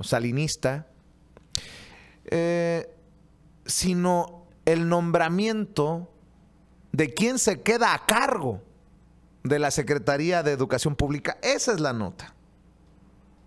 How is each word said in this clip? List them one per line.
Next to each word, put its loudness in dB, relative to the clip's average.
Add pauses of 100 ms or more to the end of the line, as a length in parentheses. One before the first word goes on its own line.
salinista, -2 (1400)
eh, -2 (720)
sino 0 (180)
el 4
nombramiento 0 (800)
de 0
quién 0
se 0
queda 2
a -4
cargo 4 (800)
de 2
la 2
Secretaría 0
de 2
Educación 0
Pública. -4
Esa 0
es 0
la 0
nota. -8 (1120)